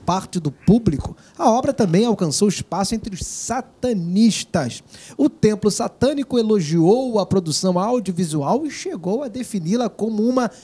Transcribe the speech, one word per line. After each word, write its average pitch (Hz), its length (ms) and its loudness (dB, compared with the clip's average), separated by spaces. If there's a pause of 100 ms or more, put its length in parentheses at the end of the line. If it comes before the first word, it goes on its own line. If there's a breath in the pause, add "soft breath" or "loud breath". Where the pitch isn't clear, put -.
parte 185 340 -2
do 151 120 -4
público, 190 680 2 (180 soft breath)
a 320 140 2
obra 262 240 2
também 202 320 2
alcançou 202 420 0
espaço 190 460 -2
entre 214 220 -8
os - 100 -8
satanistas. 202 1600 -2 (340 loud breath)
O 285 100 4
templo 214 440 0
satânico 254 680 -2
elogiou 214 800 2
a 185 80 0
produção 180 540 0
audiovisual 185 840 -2
e 294 60 -6
chegou 247 540 -6
a 277 40 -8
defini-la 220 600 -4
como 214 320 -4
uma 247 300 0 (120)